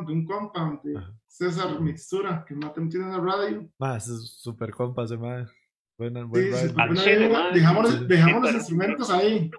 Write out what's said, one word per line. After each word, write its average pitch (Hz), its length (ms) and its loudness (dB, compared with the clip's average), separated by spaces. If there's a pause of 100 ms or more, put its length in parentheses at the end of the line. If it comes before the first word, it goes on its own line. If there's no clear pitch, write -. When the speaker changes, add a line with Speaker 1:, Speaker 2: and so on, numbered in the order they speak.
Speaker 1:
de 156 100 -6
un 165 120 0
compa, 175 580 -6
de 147 140 -6
Speaker 2:
Ajá. 95 160 -12 (140)
Speaker 1:
César 170 520 -4
Mixtura, 180 680 -4
que 143 80 -10
ma 151 180 -8
también 165 160 -4
tiene 180 160 -4
una 190 140 -6
radio. 202 580 -2
Speaker 2:
Ma, 131 200 -4
ese 117 160 -8
es 113 280 -12
súper 113 300 -8
compa 123 320 -4
ese 117 140 -6
ma. 123 280 -8 (500)
Buena, 120 260 -8
Speaker 1:
Sí, 120 60 -10
Speaker 2:
buen 185 280 0
Speaker 1:
sí, 170 120 0
Speaker 2:
ride, 120 60 -4
ma. - 140 2
Speaker 1:
buena 175 140 0
Speaker 3:
Al 196 40 2
chile, 220 220 6
Speaker 1:
vibra. 226 160 4
Speaker 3:
ma. 180 80 0
Speaker 1:
Dejamos, 180 400 6
Speaker 2:
Sí, - 80 2
sí. 123 80 -4
Speaker 1:
dejamos 175 260 8
Speaker 3:
Sí, 240 80 2
Speaker 1:
los 294 60 2
Speaker 3:
pero 233 100 2
Speaker 1:
instrumentos 202 540 -2
ahí 190 480 2